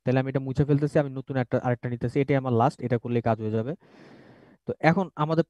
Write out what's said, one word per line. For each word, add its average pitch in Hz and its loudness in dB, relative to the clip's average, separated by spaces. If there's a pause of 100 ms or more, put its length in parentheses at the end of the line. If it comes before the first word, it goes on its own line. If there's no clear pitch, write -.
তাহলে 131 0
আমি 135 -8
এটা 135 -2
মুছে 131 0
ফেলতেছি, 147 2
আমি 139 -8
নতুন 135 -8
একটা, 123 -2 (100)
আরেকটা 123 0
নিতেছি, 120 -4
এটাই 139 2
আমার 127 0
last, 135 2
এটা 120 0
করলে 120 -2 (100)
কাজ 113 2
হয়ে 107 -2
যাবে। 117 -4 (920)
তো - -4 (200)
এখন 180 2 (160)
আমাদের 160 2